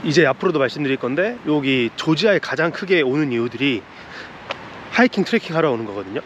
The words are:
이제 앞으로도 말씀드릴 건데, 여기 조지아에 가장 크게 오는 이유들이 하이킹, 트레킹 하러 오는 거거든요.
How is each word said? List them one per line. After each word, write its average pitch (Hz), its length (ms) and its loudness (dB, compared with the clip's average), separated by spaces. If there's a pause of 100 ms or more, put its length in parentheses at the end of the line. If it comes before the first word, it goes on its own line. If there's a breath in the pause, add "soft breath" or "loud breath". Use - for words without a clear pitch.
이제 156 220 6
앞으로도 147 340 2
말씀드릴 135 360 0
건데, 175 500 -2
여기 135 520 2
조지아에 160 420 2
가장 156 320 -2
크게 180 300 2
오는 135 320 0
이유들이 117 500 0 (1080 loud breath)
하이킹, 233 340 2
트레킹 175 320 -2
하러 156 140 4
오는 113 140 -2
거거든요. 101 400 -8